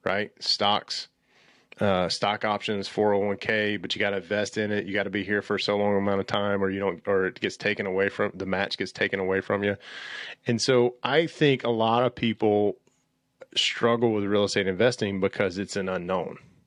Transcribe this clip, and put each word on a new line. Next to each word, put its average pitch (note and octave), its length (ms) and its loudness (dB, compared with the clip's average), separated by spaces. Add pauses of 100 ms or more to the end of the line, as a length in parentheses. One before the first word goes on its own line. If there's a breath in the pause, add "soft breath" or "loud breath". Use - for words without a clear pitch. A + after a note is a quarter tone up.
right? G2 260 -2 (120)
Stocks, - 640 0 (720 soft breath)
uh, F#2 280 2
stock G#2 360 -2
options, G#2 440 -2
four G#2 240 2
oh G2+ 60 4
one G2+ 180 0
K, G#2+ 400 0
but F2+ 180 -6
you - 40 -8
gotta G2+ 200 0
invest G2+ 380 -2
in G#2+ 140 -2
it. G#2 160 -2
You G2 80 -6
gotta G2 160 -2
be G2 140 -2
here G2+ 180 0
for G#2 160 -2
so G#2 180 0
long G#2 200 2
amount G2 240 0
of F#2+ 60 -4
time, G2+ 360 0
or G2 80 0
you F#2+ 100 -2
don't, F#2+ 260 -4
or F#2+ 200 2
it - 140 -4
gets G2 160 -4
taken G#2 300 -2
away F#2+ 220 0
from, G2+ 260 -2
the F#2+ 120 -6
match F#2+ 320 -2
gets F#2 140 -6
taken G2+ 280 -2
away F#2+ 200 0
from G2+ 240 -2
you. G2+ 120 0 (680 loud breath)
And A2+ 160 0
so A#2+ 400 4
I D3+ 240 2
think C#3 380 2
a A#2+ 60 0
lot A2+ 340 4
of A#2+ 100 0
people G#2+ 640 2 (800)
struggle A#2 560 2
with G#2 120 0
real G2+ 200 4
estate G2 240 0
investing G2 520 0
because F#2+ 380 0
it's G2+ 180 -4
an F#2+ 120 -2
unknown F2+ 500 -4 (280)